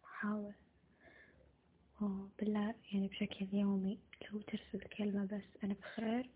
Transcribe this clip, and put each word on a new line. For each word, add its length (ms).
حاول. 480
وبالله 720
يعني 160
بشكل 440
يومي 460
لو 80
ترسل 400
كلمة 260
بس 400
"أنا 100
بخير" 600